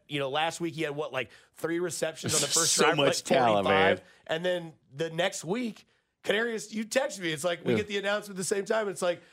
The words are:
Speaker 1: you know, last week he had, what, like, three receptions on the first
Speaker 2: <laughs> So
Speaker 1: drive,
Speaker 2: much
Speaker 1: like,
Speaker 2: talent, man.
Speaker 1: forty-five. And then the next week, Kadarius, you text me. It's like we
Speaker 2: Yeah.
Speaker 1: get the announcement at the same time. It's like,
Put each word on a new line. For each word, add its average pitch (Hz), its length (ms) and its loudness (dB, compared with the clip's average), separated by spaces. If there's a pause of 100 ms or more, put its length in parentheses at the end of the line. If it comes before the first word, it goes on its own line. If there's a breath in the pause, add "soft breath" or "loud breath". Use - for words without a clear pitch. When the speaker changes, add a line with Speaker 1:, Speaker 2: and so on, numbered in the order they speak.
Speaker 1:
you 143 120 -4
know, 139 100 -2
last 156 320 0
week 165 140 -4
he 156 80 -4
had, 147 120 -4
what, 147 180 -6
like, 131 160 -4 (260 loud breath)
three 165 240 -2
receptions 156 560 -2
on 147 60 2
the 143 60 0
first 156 260 2
Speaker 2:
<laughs> - 20 2
So - 100 4
Speaker 1:
drive, 160 120 4
Speaker 2:
much 143 80 4 (120)
Speaker 1:
like, - 60 -4
Speaker 2:
talent, 113 440 4
man. 98 300 4
Speaker 1:
forty-five. - 40 -12 (260 soft breath)
And 165 180 -2
then 170 280 -2 (220)
the 165 140 -2
next 170 360 -2
week, 220 400 -4 (380)
Kadarius, 220 480 -2
you 220 120 -4
text 262 360 -2
me. 170 120 -2
It's 156 120 -4
like 175 220 -2
we - 60 2
Speaker 2:
Yeah. 214 80 4
Speaker 1:
get 208 80 -4
the 202 100 -4
announcement 202 400 -2
at - 0 -
the 190 60 -4
same 202 200 0
time. 220 260 -2
It's 175 120 -8
like, 175 320 0